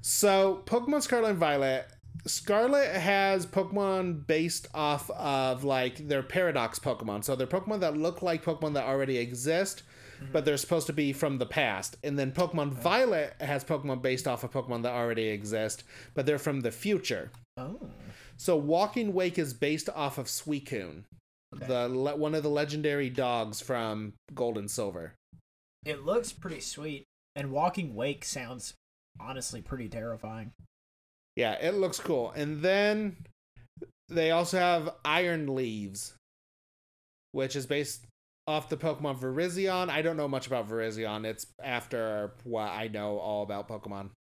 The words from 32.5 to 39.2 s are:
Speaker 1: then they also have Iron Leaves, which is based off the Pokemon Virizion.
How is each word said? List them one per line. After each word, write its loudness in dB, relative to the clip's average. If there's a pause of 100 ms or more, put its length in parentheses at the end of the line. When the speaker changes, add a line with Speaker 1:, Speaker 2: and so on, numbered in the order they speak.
Speaker 1:
then 2 (920)
they 2
also 2
have 4 (140)
Iron 2
Leaves, -4 (1160)
which -2
is -4
based -2 (440)
off -2
the -2
Pokemon -2
Virizion. 0